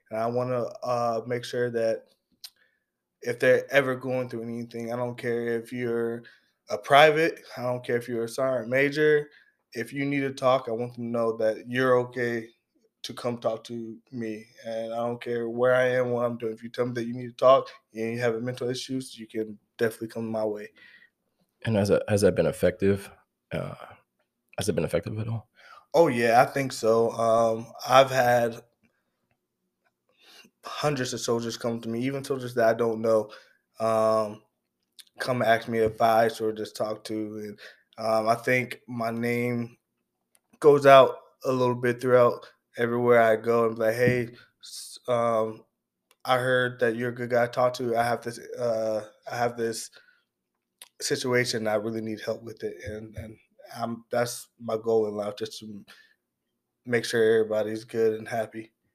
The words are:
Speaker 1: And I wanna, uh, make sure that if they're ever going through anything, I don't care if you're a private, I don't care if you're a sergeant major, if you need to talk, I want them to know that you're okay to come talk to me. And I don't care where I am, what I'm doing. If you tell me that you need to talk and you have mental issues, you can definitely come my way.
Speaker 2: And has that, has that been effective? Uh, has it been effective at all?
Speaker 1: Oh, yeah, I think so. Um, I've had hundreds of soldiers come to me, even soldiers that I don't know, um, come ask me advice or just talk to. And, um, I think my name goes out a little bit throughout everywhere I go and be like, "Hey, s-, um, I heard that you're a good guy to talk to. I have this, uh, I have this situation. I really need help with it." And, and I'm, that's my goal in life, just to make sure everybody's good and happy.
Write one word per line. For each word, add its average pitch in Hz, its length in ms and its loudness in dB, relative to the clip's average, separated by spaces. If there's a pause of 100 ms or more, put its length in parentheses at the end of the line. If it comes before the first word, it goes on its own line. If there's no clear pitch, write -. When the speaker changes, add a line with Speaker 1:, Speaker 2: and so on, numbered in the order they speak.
(100)
Speaker 1:
And 110 80 -6
I 113 80 -2
wanna, 123 360 -2 (200)
uh, 120 460 -2
make 123 160 -4
sure 123 260 -2
that 113 360 -2 (1160)
if 120 160 -6
they're 127 320 2
ever 131 260 2
going 127 340 -6
through 117 140 -8
anything, 117 460 -10
I 120 60 -6
don't 123 220 -6
care 117 400 -2
if 117 160 -10
you're 117 480 -4 (480)
a 127 80 -4
private, 156 600 6 (160)
I 123 100 -10
don't 123 200 -4
care 120 140 0
if 120 100 -6
you're 117 160 -2
a 117 40 -6
sergeant 127 420 -4
major, 147 580 2 (460)
if 117 180 -8
you 139 140 -4
need 143 140 0
to 139 120 -2
talk, 131 360 0
I 113 40 -4
want 120 220 -6
them 120 100 -10
to 117 60 -6
know 113 260 0
that 110 320 0
you're 127 300 2
okay 120 500 -4 (540)
to - 100 -12
come 120 240 -6
talk 113 280 -4
to 113 300 -12 (160)
me. 110 360 -10 (180)
And 113 300 -8
I - 20 -6
don't 120 260 -6
care 120 280 -4
where 123 240 2
I 127 140 4 (100)
am, 123 140 0
what 120 120 0
I'm 120 140 -4
doing. 113 160 -6
If 113 80 -18
you 117 80 -12
tell 123 160 -2
me 123 80 -6
that 117 100 -4
you 120 80 -8
need 123 160 -10
to 120 80 -16
talk 131 320 6 (260)
and 113 200 -4
you 120 60 -6
have 113 200 0
mental 123 300 -6
issues, 131 480 -8
you 110 80 -14
can 107 320 -8 (180)
definitely 113 320 -2
come 113 180 -8
my 110 180 -4
way. 104 240 -6 (1000)
Speaker 2:
And 113 100 2
has 101 120 2
that, 90 200 4
has 104 140 2
that 92 120 6
been 85 120 2
effective? 98 640 0 (420)
Uh, - 220 -8 (800)
has - 140 -4
it 90 40 0
been 85 100 0
effective 110 340 -4
at 110 100 -6
all? 113 180 -8 (460)
Speaker 1:
Oh, 165 160 6
yeah, 117 320 4
I 110 100 4
think 135 220 -4
so. 113 380 2
Um, 113 560 2 (200)
I've 131 240 8
had 123 520 2 (2000)
hundreds 135 520 -4
of 113 60 -8
soldiers 117 360 -2
come 117 240 -6
to 113 80 -10
me, 113 140 -4
even 135 200 -4
soldiers 127 320 -8
that 113 140 4
I 113 60 4
don't 113 260 -2
know, 113 300 2 (500)
um, 110 640 0 (760)
come 123 220 -2
ask 113 280 2
me 113 100 -2
advice 113 600 2
or 110 140 -2
just 104 240 -10
talk 110 280 -6
to. 110 100 -8
And, 107 440 -10 (380)
um, 110 320 0
I 117 60 6
think 123 520 -2
my 117 240 -4
name 120 680 -4 (800)
goes 143 240 8
out 135 320 10 (300)
a 135 40 -2
little 127 240 2
bit 120 280 -2
throughout 123 420 4 (320)
everywhere 120 460 4
I 110 140 4
go 117 300 0
and 113 80 -2
be 113 60 -8
like, 113 140 0
"Hey, 123 340 0 (340)
s-, - 360 -18 (100)
um, 113 560 -2 (640)
I 131 100 2
heard 127 440 0
that 117 140 2
you're 120 140 -4
a 113 60 -6
good 120 160 -8
guy 120 160 2
to 120 60 -8
talk 123 220 0
to. 117 220 -4
I 117 60 0
have 117 200 -2
this, 117 160 -10
uh, 110 640 -4 (280)
I 123 40 -8
have 120 200 -2
this 113 340 -6 (1120)
situation. 123 680 -2
I 107 80 0
really 113 260 -4
need 110 180 -8
help 113 220 -6
with 110 220 -16
it." 104 120 -8 (100)
And, 107 300 -12
and 110 220 -14 (360)
I'm, 117 360 -8
that's 120 360 -4 (160)
my 117 140 -4
goal 113 300 2
in 104 80 -6
life, 104 240 -6
just 110 220 -10
to 104 240 -16 (1000)
make 120 220 0
sure 113 340 4
everybody's 107 440 -2
good 113 340 0
and 110 100 -12
happy. 110 440 -8 (220)